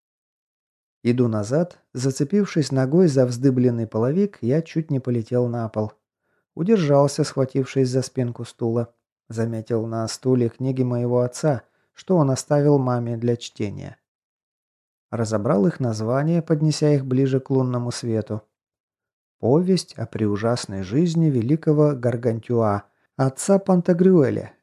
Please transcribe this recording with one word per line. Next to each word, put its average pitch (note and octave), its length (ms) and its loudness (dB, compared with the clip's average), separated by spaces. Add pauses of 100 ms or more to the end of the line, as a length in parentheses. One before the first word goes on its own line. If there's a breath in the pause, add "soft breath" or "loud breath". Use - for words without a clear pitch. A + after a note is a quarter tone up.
(1040)
Иду A#2+ 240 2
назад. A2+ 520 -2 (120)
Зацепившись C#3+ 800 -2
ногой C#3 360 2
за C3 180 4
вздыбленный B2 600 0
половик, C#3+ 540 -2
я C3 220 0
чуть D#3+ 280 -6
не C3+ 120 -2
полетел B2 480 -2
на A#2 180 -6
пол. G#2+ 240 -6 (640)
Удержался, D3+ 720 2
схватившись C3+ 640 -2
за B2+ 120 0
спинку A#2+ 440 -6
стула. A#2 500 -4 (320)
Заметил A2+ 600 -4
на A2+ 200 -4
стуле B2+ 400 0
книги B2+ 360 -4
моего B2 360 0
отца, B2 440 -2 (280)
что - 240 -2
он D3 160 4
оставил D3 460 2
маме A#2+ 400 -2
для A#2+ 180 0
чтения. G2 600 -10 (1120)
Разобрал A2+ 580 0
их D#3+ 120 -2
названия, C3 640 -2
поднеся D3+ 540 0
их C3+ 100 -2
ближе C3 340 0
к C3 120 -6
лунному B2 400 0
свету. A2 500 -4 (960)
Повесть E3+ 540 2
о A2+ 140 -8
преужасной G#2 720 -2
жизни D#3+ 460 0
великого D3 640 2
Гаргантюа, A#2 920 -2 (300)
отца F#3+ 440 0
Пантагрюэля, F3 1040 2